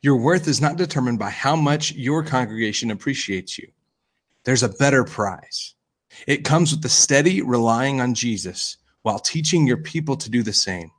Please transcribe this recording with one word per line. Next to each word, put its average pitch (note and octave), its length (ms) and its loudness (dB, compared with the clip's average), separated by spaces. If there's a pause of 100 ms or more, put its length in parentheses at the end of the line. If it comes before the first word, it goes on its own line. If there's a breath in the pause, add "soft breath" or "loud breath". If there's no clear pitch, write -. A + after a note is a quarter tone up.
Your C3+ 160 4
worth D#3+ 320 2
is C3 100 0
not D3 200 0
determined B2+ 400 -2
by G2+ 100 -4
how C3+ 260 -2
much D3+ 380 0
your C#3+ 300 -2
congregation A2+ 680 -2
appreciates G2+ 680 -6
you. - 100 -20 (760)
There's B2 180 2
a A#2 80 0
better C#3 340 4
prize. - 680 -8 (520 loud breath)
It D3 180 -2
comes D#3 260 4
with D#3 100 -2
the - 80 -4
steady E3+ 540 4
relying B2 580 2
on B2 140 0
Jesus G2+ 640 -6 (240)
while G#2+ 160 -2
teaching D#3+ 480 2
your B2 100 4
people D#3 400 -4
to A2+ 140 -10
do A#2+ 120 0
the G#2 120 -4
same. F2+ 440 -4